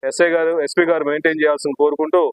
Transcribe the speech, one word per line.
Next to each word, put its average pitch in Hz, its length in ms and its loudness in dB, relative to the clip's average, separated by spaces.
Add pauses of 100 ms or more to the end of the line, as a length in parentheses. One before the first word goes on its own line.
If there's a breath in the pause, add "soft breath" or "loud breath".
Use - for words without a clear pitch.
ఎస్ఐ 170 260 2
గారు, 165 180 0 (120)
ఎస్పీ 175 260 0
గారు 160 200 0
మెయింటైన్ 156 320 -2
చేయాల్సింది 147 400 0
కోరుకుంటూ 156 380 2 (120)